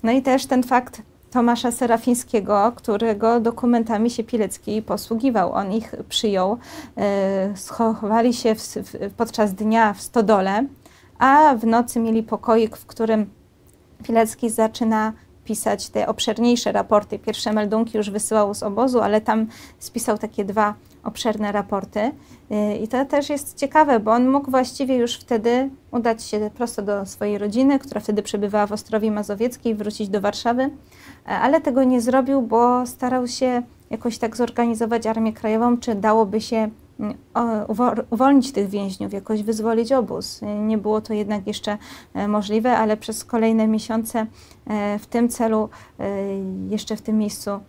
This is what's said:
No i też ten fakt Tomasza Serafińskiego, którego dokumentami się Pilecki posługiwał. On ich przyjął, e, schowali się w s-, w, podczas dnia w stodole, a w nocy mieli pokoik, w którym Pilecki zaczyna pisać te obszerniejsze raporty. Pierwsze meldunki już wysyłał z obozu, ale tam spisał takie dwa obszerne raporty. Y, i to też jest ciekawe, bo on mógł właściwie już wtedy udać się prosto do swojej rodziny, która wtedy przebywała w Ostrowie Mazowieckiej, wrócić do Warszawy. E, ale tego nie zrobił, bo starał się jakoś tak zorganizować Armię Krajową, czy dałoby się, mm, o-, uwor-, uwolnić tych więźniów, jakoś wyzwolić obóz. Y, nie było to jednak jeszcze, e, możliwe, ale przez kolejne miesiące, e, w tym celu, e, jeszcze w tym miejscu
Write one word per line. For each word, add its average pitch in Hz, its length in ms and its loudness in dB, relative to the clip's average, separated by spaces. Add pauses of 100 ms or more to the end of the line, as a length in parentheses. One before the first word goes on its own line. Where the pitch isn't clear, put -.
No 226 80 2
i 269 100 4
też 269 240 2
ten 254 180 2
fakt 254 380 0 (300)
Tomasza 240 400 2
Serafińskiego, 226 1040 2
którego 226 640 0
dokumentami 233 720 0
się 233 140 -4
Pilecki 214 580 -4
posługiwał. 220 720 0
On 196 200 -2
ich 226 240 -6 (140)
przyjął, 202 480 0 (400)
e, 196 580 0
schowali 226 800 0
się 226 220 2
w - 20 -16
s-, - 200 -12
w, 196 400 -10
podczas 214 360 0
dnia 214 400 2
w - 80 -10
stodole, 208 640 2 (540)
a 277 360 8
w 226 100 -4
nocy 233 340 2
mieli 226 240 0
pokoik, 226 540 0
w - 80 -20
którym 220 400 0 (760)
Pilecki 226 460 2
zaczyna 220 640 0 (320)
pisać 208 440 -4
te - 180 -2
obszerniejsze 226 640 0
raporty. 208 480 0
Pierwsze 214 340 -4
meldunki 220 440 0
już 208 120 -2
wysyłał 208 440 0
z - 100 -8
obozu, 226 380 2
ale 208 200 2
tam 220 260 0 (320)
spisał 226 380 -4
takie 214 280 -6
dwa 208 280 0 (300)
obszerne 214 480 -4
raporty. 202 480 -4
Y, 208 800 -4
i 220 100 -6
to 254 180 0
też 285 240 0
jest - 280 -6
ciekawe, 285 420 4
bo 214 120 0
on 247 180 4
mógł 277 220 0
właściwie 254 460 0
już 233 180 0
wtedy 240 540 0 (220)
udać 226 320 -2
się 214 320 -4
prosto 233 260 -6
do 202 240 -2
swojej 208 320 -4
rodziny, 240 420 2
która - 220 -8
wtedy 208 220 -2
przebywała 208 440 0
w 208 40 -8
Ostrowie 214 400 -2
Mazowieckiej, 214 640 -2
wrócić 208 340 -6
do 202 120 0
Warszawy. 233 420 0
E, 277 60 0 (600)
ale 262 320 2
tego 269 220 2
nie 254 180 4
zrobił, 262 400 2
bo 240 440 2
starał 247 420 -2
się 247 340 0 (280)
jakoś 226 280 -4
tak 226 200 -4
zorganizować 233 720 0
Armię 220 260 0
Krajową, 233 440 2
czy 240 180 -2
dałoby 214 460 2
się, 220 280 -2 (300)
mm, 214 140 -6 (200)
o-, 226 400 -2
uwor-, 226 360 0
uwolnić 262 420 4
tych 202 180 -2
więźniów, 196 440 -6
jakoś 208 300 -4
wyzwolić 226 480 0
obóz. 208 500 -2
Y, 208 40 -10
nie 214 320 -2
było 214 240 0
to 220 120 -6
jednak 208 340 -4
jeszcze, 208 300 -6 (360)
e, 202 140 -4
możliwe, 214 500 0
ale 220 200 2
przez - 280 -10
kolejne 220 420 2
miesiące, 220 600 -2 (400)
e, 208 320 -2
w - 60 -14
tym 240 240 0
celu, 220 400 0 (300)
e, 196 100 -4 (600)
jeszcze 214 260 -4
w - 60 -14
tym 214 160 0
miejscu 208 320 -2 (200)